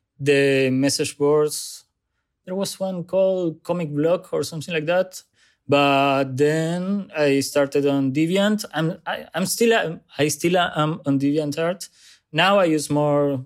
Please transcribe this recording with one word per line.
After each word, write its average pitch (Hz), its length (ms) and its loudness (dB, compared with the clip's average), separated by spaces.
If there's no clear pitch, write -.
the 139 500 2
message 135 480 0
boards. 151 640 0
There 185 100 -8
was 196 240 -6
one 190 240 -6
called 185 600 0
Comic 170 300 -4
Block 165 380 0
or 156 120 -2
something 165 300 -8
like 156 120 -4
that. 180 360 0
But 139 680 2
then 170 800 -2
I 139 240 2
started 139 460 0
on 139 260 0
Deviant. 196 500 0
I'm, 160 320 -4
I, - 280 -8
I'm 175 140 -2
still, 226 260 2
a-, 170 260 -2
I 147 120 2
still 170 280 -2
am 156 480 0
on 139 140 0
DeviantArt. 151 720 -2
Now 190 280 4
I 185 60 4
use 156 240 0
more 147 560 2